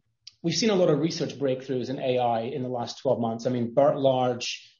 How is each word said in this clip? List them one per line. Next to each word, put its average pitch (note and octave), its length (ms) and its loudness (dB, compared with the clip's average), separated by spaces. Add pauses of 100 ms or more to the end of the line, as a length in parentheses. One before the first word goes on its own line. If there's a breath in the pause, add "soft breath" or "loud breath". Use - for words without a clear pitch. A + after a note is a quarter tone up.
(440)
we've E3 100 0
seen A3+ 160 2
a G3+ 60 2
lot F3 140 4
of C#3+ 100 4
research C#3+ 400 -4
breakthroughs B2+ 500 -2
in C3+ 100 -6
A B2+ 200 0
I A#2 220 0
in C3 200 -6
the B2+ 80 -6
last A#2+ 300 -6
twelve A#2+ 200 2
months. A#2 280 -2
I - 20 0
mean, A#2+ 240 -2
bert C#3 240 4
Large, B2+ 720 0 (100)